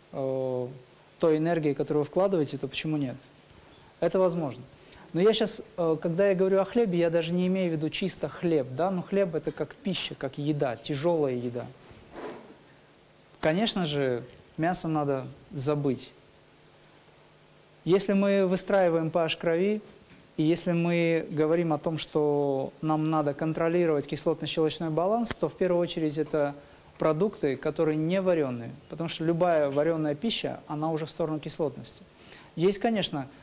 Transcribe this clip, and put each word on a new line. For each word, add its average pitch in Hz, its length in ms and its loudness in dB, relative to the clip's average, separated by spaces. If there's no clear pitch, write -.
э, 131 540 -2
той 160 180 4
энергией, 156 360 0
которую 147 300 0
вы 143 40 -4
вкладываете, 180 500 0
то 135 100 -6
почему 156 300 -4
нет? 131 180 -4
Это 175 200 0
возможно. 165 420 0
Но 160 80 2
я 214 120 6
щас, - 300 -2
э, 160 220 2
когда 180 300 2
я 190 60 2
говорю 190 240 4
о 190 60 2
хлебе, 196 340 2
я 170 100 4
даже 165 220 0
не 180 160 2
имею 185 240 2
в - 20 -2
виду 156 160 -2
чисто 165 400 -4
хлеб, 156 460 0
да? 175 160 0
Но 180 100 -2
хлеб — 196 320 0
это 156 180 -4
как - 220 -6
пища, - 400 -4
как 135 240 -8
еда, 143 380 -2
тяжёлая 147 580 0
еда. 120 320 -4
Конечно 180 480 0
же, 131 360 0
мясо 170 300 0
надо 139 380 0
забыть. 143 600 -2
Если 190 280 2
мы 196 320 4
выстраиваем 180 640 2
P 175 100 0
H 160 180 0
крови, 190 440 0
и 156 80 0
если 170 300 2
мы 170 580 2
говорим 160 420 2
о 147 60 -2
том, 160 180 -2
что 143 760 0
нам 156 260 0
надо 151 240 0
контролировать 160 720 0
кислотно-щелочной 156 840 -2
баланс, 196 420 0
то 160 160 -2
в - 60 -10
первую 180 260 2
очередь 160 380 -2
это 147 340 0
продукты, 156 580 0
которые 156 400 0
не 165 260 0
варёные, 135 500 0
потому 165 180 -6
что 160 160 -6
любая 165 460 4
варёная 151 460 0
пища, - 520 -4
она 156 240 -4
уже 160 140 -2
в - 60 -12
сторону 156 280 -4
кислотности. 143 600 -6
Есть, 185 240 2
конечно, 170 480 0